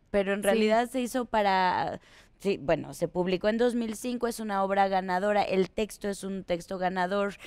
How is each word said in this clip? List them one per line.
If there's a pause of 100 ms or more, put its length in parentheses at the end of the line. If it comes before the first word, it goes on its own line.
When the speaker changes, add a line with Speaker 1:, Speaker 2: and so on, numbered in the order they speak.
(120)
Speaker 1:
pero
en
Speaker 2:
Sí.
Speaker 1:
realidad
se
hizo
para, (400)
sí,
bueno,
se
publicó
en
dos
mil
cinco,
es
una
obra
ganadora,
el
texto
es
un
texto
ganador, (120)